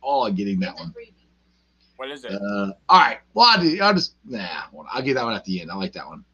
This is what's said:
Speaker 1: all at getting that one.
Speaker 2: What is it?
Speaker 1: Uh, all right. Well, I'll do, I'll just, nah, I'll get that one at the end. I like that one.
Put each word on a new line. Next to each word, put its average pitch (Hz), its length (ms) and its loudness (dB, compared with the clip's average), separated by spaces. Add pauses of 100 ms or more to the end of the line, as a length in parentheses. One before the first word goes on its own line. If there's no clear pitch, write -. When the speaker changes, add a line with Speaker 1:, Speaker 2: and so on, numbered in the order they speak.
Speaker 1:
all 135 280 0
at 98 80 -2
getting 101 240 -2
that 92 160 -6
one. - 180 -14 (1000)
Speaker 2:
What 131 140 -12
is 139 140 -14
it? 110 80 -8
Speaker 1:
Uh, 101 400 -4 (160)
all 180 120 10
right. 143 180 2 (160)
Well, 226 120 6
I'll 226 140 4
do, 175 220 2
I'll 202 120 4
just, - 200 -2 (100)
nah, 90 380 -10 (280)
I'll 131 120 -4
get 131 120 0
that 127 100 -2
one 117 100 -2
at 98 100 -8
the 92 160 -4
end. 80 120 -14
I - 20 -10
like 95 200 -6
that 76 120 -12
one. 78 280 -18